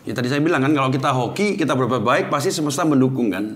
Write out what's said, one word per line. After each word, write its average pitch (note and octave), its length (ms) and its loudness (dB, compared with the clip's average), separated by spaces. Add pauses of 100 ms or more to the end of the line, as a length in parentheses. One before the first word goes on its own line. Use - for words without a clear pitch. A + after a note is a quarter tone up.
Ya A2 160 -8
tadi B2 160 -2
saya C#3+ 80 0
bilang E3+ 240 2
kan, D3+ 80 2
kalau C3+ 160 2
kita C3+ 240 0
hoki, B2+ 420 -2
kita D3+ 220 0
berbuat B2+ 240 0
baik, C3+ 260 2
pasti D3 220 -2
semesta D3+ 340 -2
mendukung C3 460 2
kan. F#2+ 160 -2 (120)